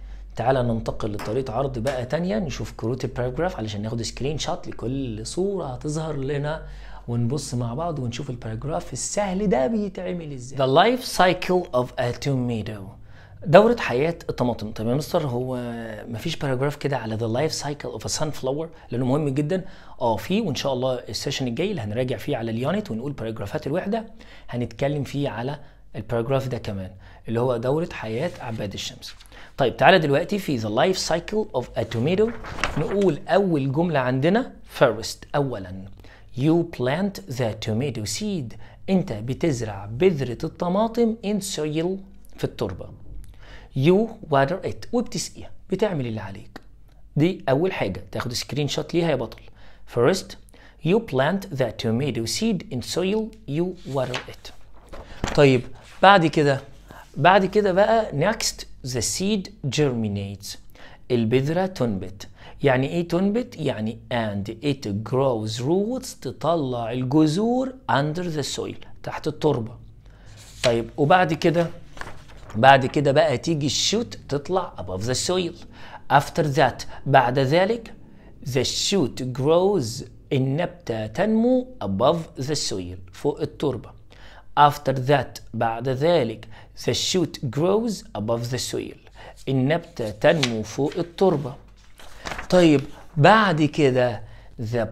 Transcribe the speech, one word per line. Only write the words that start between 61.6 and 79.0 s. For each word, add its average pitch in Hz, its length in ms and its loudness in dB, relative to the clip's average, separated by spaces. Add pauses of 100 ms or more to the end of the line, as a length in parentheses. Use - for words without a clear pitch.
تنبت. 101 640 -4 (360)
يعني 135 240 4
إيه 170 200 -2
تنبت؟ 202 500 0
يعني 113 420 -4 (140)
and 107 380 -2 (140)
it 139 220 -2 (220)
grows 120 500 0
roots، 196 640 -2
تطلع 127 720 -2
الجذور 156 800 2 (180)
under 151 320 2
the 151 340 -4
soil، 104 280 -8 (180)
تحت - 240 -6
التربة. 139 440 0 (920)
طيب، 117 340 2
وبعد 165 360 6
كده، 170 340 2 (880)
بعد 131 300 8
كده 143 260 2
بقى 147 260 4
تيجي 151 280 -2
الشوت 208 540 -2 (100)
تطلع 165 480 -2
above 92 240 -6
the 123 140 -2 (120)
soil. 180 260 0 (600)
After 143 300 4 (140)
that، 127 280 4 (200)
بعد 131 340 6
ذلك، 180 540 2 (520)
the 127 180 2
shoot - 600 0 (160)